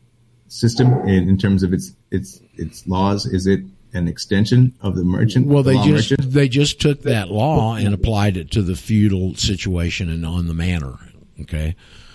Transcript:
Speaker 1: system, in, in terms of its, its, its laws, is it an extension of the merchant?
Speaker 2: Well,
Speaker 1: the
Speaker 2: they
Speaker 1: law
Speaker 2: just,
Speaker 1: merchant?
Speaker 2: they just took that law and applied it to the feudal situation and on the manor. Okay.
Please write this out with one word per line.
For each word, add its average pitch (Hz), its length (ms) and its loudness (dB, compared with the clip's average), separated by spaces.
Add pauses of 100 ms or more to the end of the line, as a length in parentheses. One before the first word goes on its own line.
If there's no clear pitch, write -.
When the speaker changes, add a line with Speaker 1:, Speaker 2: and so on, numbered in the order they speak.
(480)
Speaker 1:
system, 123 440 2 (160)
in, 95 220 2
in 95 80 2
terms 98 240 2
of 92 100 0
its, - 200 -4 (180)
its, - 320 -8 (140)
its - 300 -12
laws, 98 380 -2
is 92 220 -2
it 95 140 2 (340)
an 87 140 -2
extension 117 760 2
of 95 120 -2
the 90 100 -2
merchant? 107 420 2
Speaker 2:
Well, 143 160 4
Speaker 1:
the 131 80 2
Speaker 2:
they 131 60 4
Speaker 1:
law 131 100 2
Speaker 2:
just, 147 240 2
Speaker 1:
merchant? 135 220 0
Speaker 2:
they 139 180 4
just 143 320 0
took 147 220 0
that 110 260 -2
law 110 460 0
and 104 180 0
applied 101 420 2
it 82 140 -8
to 107 120 0
the 90 140 -2
feudal 98 600 0
situation 87 760 -4
and 82 160 -6
on 87 220 -2
the 82 60 -4
manor. 82 440 -4 (420)
Okay. 78 360 -6 (380)